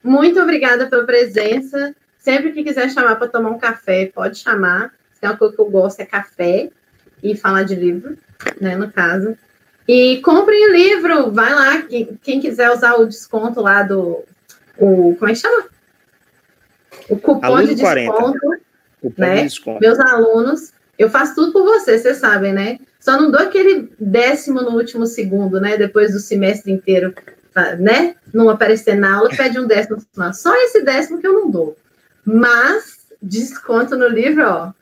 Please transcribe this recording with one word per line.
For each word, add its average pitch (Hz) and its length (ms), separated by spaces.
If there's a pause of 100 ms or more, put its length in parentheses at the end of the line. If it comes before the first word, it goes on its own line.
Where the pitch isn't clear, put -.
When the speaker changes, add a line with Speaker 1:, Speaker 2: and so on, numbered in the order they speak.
Speaker 1:
Muito 294 360
obrigada 262 480
pela 247 180
presença. 247 880 (240)
Sempre 285 320
que 302 120
quiser 269 260
chamar 247 260
pra 240 120
tomar 226 220
um 226 80
café, 190 560
pode 190 240
chamar. 202 560 (200)
Se - 80
tem 202 80
uma 208 80
coisa 208 180
que 220 60
eu 208 80
gosto 190 320
é 190 40
café 196 640 (540)
e 208 120
falar 196 280
de 190 120
livro, 180 400 (460)
né, 185 140
no 208 160
caso. 190 440 (520)
E 254 340
comprem 403 480
o - 20
livro, 339 600
vai 240 200
lá, 285 300
quem, - 400
quem 269 180
quiser 240 300
usar 240 240
o 226 140
desconto 233 520
lá 196 220
do, 185 420 (540)
o, 185 400
como 208 140
é - 20
que 233 60
chama? 453 260 (1400)
O 208 80
cupom - 260
Speaker 2:
Aluno - 300
Speaker 1:
de 226 80
Speaker 2:
quarenta. 143 300
Speaker 1:
desconto, 247 280 (640)
Speaker 2:
Cupom 139 200
Speaker 1:
né? 185 160
Speaker 2:
de 285 60
desconto. 226 360
Speaker 1:
Meus 226 200
alunos, 247 720 (260)
eu 220 120
faço 285 240
tudo 330 180
por 381 120
vocês, 370 380
vocês 247 160
sabem, 196 360
né? 208 240 (220)
Só 269 200
não 302 120
dou 285 100
aquele 370 480 (100)
décimo 247 600
no 233 160
último 233 300
segundo, 196 520
né? 208 160
Depois 208 380
do 202 60
semestre 196 520
inteiro, 185 420 (400)
tá, 175 220
né? 254 400 (180)
Não 226 160
aparecer 214 460
na 196 200
aula, 220 140
pede 254 300
um 254 60
décimo 214 300
no 214 60 (120)
final. 185 200
Só 359 200 (100)
esse 440 200
décimo 294 360
que 359 60
eu 381 80
não 403 160
dou. 165 260 (480)
Mas, 240 760 (220)
desconto 233 720
no 247 120
livro, 262 380
ó. 190 260 (100)